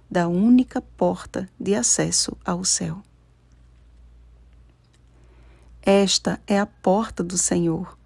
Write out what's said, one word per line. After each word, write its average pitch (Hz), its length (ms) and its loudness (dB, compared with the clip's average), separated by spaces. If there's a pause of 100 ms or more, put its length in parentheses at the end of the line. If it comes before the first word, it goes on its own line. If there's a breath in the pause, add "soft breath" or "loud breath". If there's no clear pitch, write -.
(100)
da 175 160 0
única 240 540 4
porta - 680 -4 (120)
de 190 160 0
acesso - 680 -2
ao 180 200 -4
céu. 175 360 -4 (2750 soft breath)
Esta 196 640 2
é 202 140 0
a 202 80 0
porta 202 560 -2
do 175 160 -4
Senhor 170 680 -2